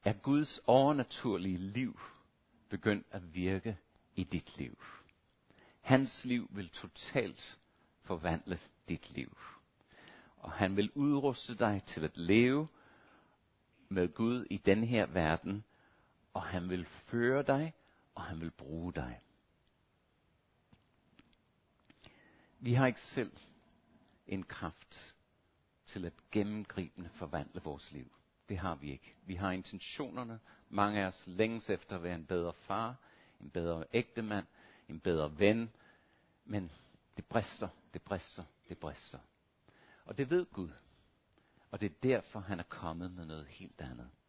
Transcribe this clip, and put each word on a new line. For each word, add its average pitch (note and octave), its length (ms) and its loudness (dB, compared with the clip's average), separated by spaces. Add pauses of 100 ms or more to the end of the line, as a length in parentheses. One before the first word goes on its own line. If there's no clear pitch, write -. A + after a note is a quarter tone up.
Er G#2 80 4
Guds D3 540 0
overnaturlige A#2+ 880 4
liv G2+ 440 -4 (680)
begyndt G#2 420 0
at F2+ 240 -10
virke F#2 440 0 (380)
i - 80 0
dit - 340 -4
liv? B1 200 -8 (1000)
Hans C3 440 4
liv B2 260 0
vil F#2+ 200 -8
totalt - 880 -6 (440)
forvandle E2 560 -2 (300)
dit - 220 -6
liv. - 260 -8 (1000)
Og - 160 -10
han F#2+ 240 2
vil G#2 140 2
udruste C#3+ 640 2
dig G#2 320 2
til - 180 -4
at D2+ 120 -4
leve B2 520 6 (1200)
med F2+ 260 2
Gud A#2 360 2
i G2+ 60 -2
den G2+ 280 6
her A2+ 220 4
verden, F2 580 2 (680)
og F#2+ 80 -2
han F2+ 260 -4
vil F2+ 180 -2
føre A#2+ 560 0
dig, D3 320 2 (400)
og - 80 -8
han D#2+ 180 -6
vil E2 100 -4
bruge E2 420 -6
dig. B1 280 -6 (3500)
Vi A#2+ 140 4
har C3 120 8
ikke B2 140 2
selv - 320 -2 (920)
en G2 160 -4
kraft - 720 -10 (720)
til F#2+ 180 -6
at E2+ 80 -4 (180)
gennemgribende G2+ 840 -2
forvandle D#2+ 460 -6
vores C#2+ 320 -8
liv. B1+ 200 -14 (360)
Det G2 100 -4
har F2 160 -2
vi C#2+ 180 -10
ikke. - 220 -16 (120)
Vi F#2+ 80 -6
har F#2+ 160 0
intentionerne. A2+ 880 -8 (280)
Mange G2+ 340 4
af F#2+ 40 2
os - 200 -6
længes A2 440 0
efter - 260 -2
at E2+ 60 -6
være F2 120 -4
en E2 120 -8
bedre E2+ 260 0
far, A2+ 440 -4 (440)
en C#2+ 100 -14
bedre E2+ 420 -2
ægtemand, G#2+ 540 -2 (420)
en D#2 120 -10
bedre D#2 380 2
ven. A2+ 320 6 (720)
Men F#2 280 -4 (440)
det - 80 -10
brister, - 440 -2 (260)
det - 80 -10
brister, F#2 420 -6 (240)
det F2 100 -10
brister. C#2+ 400 -10 (840)
Og - 140 -10
det C3+ 120 0
ved F3 220 4
Gud. F2 180 -6 (1000)
Og G2+ 100 -8
det G#2 100 0
er - 120 -20
derfor, A#2 380 2
han F#2+ 200 -4
er - 40 -6
kommet F2 480 -6
med F2 140 -12
noget D#2 200 -10
helt - 340 -18
andet. B1 300 -12 (180)